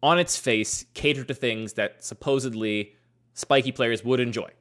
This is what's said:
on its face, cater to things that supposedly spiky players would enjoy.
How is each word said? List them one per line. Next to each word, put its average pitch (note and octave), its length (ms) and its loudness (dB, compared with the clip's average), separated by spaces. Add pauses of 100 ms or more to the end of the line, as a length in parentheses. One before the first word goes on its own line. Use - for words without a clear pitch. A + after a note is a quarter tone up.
on D#3+ 160 6
its F3 180 0
face, A2 500 0 (100)
cater C#3 280 0
to B2 120 -6
things A2 380 -4
that - 300 -4
supposedly A2 920 -2 (400)
spiky C3+ 360 2
players A#2 320 0
would B2 160 2
enjoy. A#2 300 -4 (120)